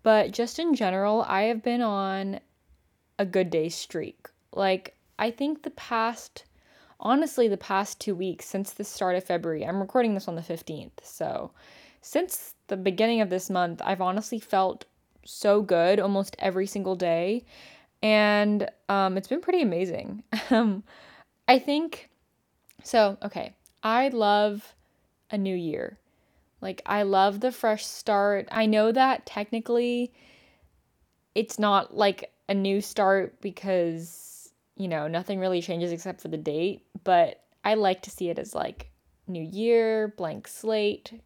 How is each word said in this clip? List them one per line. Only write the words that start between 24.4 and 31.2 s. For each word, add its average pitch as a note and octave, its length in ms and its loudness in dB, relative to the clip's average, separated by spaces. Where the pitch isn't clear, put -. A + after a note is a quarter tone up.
a G#3+ 60 -4
new F#3+ 180 -2
year. E3+ 420 -6
Like, F#3+ 240 -8
I G#3 180 0
love G3 360 4
the B3 120 0
fresh G#3+ 340 -2
start. G3+ 680 0
I A3 140 0
know G#3+ 260 4
that C4 340 2
technically A#3+ 880 -2